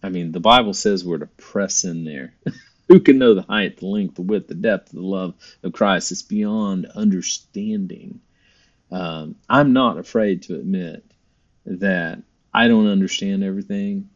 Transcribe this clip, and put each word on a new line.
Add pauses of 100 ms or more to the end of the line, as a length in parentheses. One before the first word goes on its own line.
I
mean,
the
Bible
says
we're
to
press
in
there. (260)
<laughs>
Who
can
know
the
height,
the
length,
the
width,
the
depth
of
the
love (280)
of
Christ?
It's
beyond
understanding. (720)
Um, (120)
I'm
not
afraid
to
admit (640)
that (300)
I
don't
understand
everything